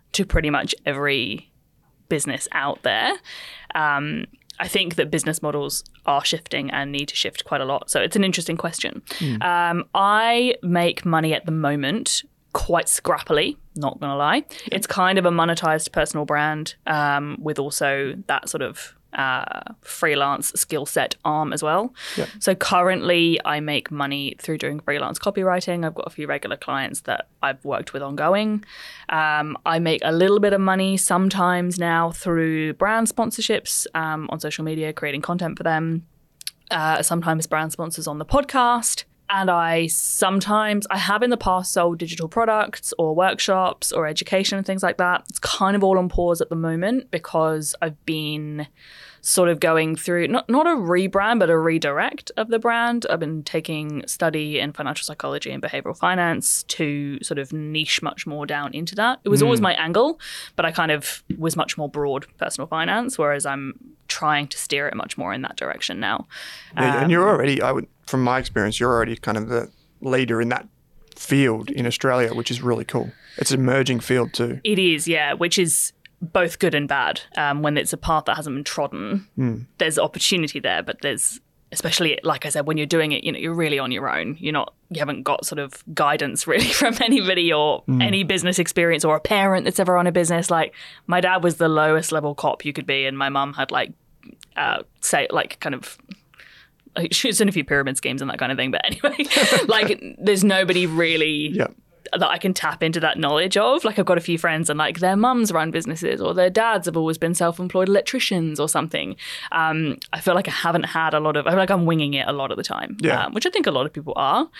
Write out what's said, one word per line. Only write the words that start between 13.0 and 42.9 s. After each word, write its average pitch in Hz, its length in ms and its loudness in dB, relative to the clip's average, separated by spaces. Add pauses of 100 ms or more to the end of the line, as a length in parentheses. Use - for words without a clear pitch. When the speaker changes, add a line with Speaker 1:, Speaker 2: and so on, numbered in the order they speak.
Speaker 1:
not 147 240 -4
gonna 143 160 -4
lie. 151 300 2 (260)
It's 196 160 -2
kind 185 300 2
of 180 80 4
a 175 60 6
monetized 165 600 2
personal 151 340 0
brand, 151 500 -2 (120)
um, 147 540 0
with 151 180 -4
also 139 540 -2 (140)
that 143 220 -2
sort 143 120 -6
of, - 320 -8 (200)
uh, - 480 -4 (200)
freelance 143 760 -2
skill 147 280 -4
set - 380 -2
arm 151 300 0
as - 100 -4
well. 185 300 0 (240)
Speaker 2:
Yep. - 100 -4 (120)
Speaker 1:
So 190 140 2
currently 180 920 2
I 151 160 -2
make 147 280 -4
money 143 500 -4
through 156 180 -4
doing 147 240 -6
freelance - 380 -4
copywriting. 180 680 0
I've 160 100 -4
got - 100 -8
a - 40 -10
few 147 180 -8
regular 143 300 -4
clients 135 440 -4
that - 280 -4 (120)
I've 135 220 -2
worked - 300 -6
with 139 100 -8
ongoing. 190 640 0 (420)
Um, 151 580 0
I 165 140 2
make 165 240 2
a 160 80 2
little 190 300 6
bit 202 100 4
of 196 80 4
money 190 380 2
sometimes 180 840 2
now 170 320 2
through 160 600 0
brand 220 340 2
sponsorships, 220 880 -2
um, 156 360 -2
on 160 100 -6
social 151 240 -6
media, 156 260 -4
creating 147 300 -4
content 175 360 -4
for 180 60 -8
them. 165 420 0 (640)
Uh, 160 320 2
sometimes 165 460 0
brand 160 240 -2
sponsors 160 360 -8
on 147 100 -6
the 156 80 -8
podcast. 247 800 0 (220)
And 196 220 2
I 165 380 2
sometimes, 202 1040 0
I 196 80 0
have 202 240 2
in 247 80 2
the 233 60 2
past 185 360 0
sold 175 240 2
digital 170 300 -6
products 220 720 0